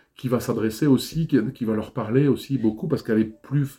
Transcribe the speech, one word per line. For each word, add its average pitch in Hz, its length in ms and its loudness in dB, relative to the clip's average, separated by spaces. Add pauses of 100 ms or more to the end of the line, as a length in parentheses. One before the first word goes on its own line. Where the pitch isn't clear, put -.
(160)
qui - 100 -8
va 120 140 0
s'adresser 110 480 0
aussi, 151 400 2
qui, 131 100 4 (140)
qui - 120 -6
va 107 120 0
leur 110 160 -6
parler 123 340 2
aussi 135 320 0
beaucoup, 110 300 -2
parce 127 160 -2
qu'elle 110 160 2
est 110 220 -2
plus, 139 360 -4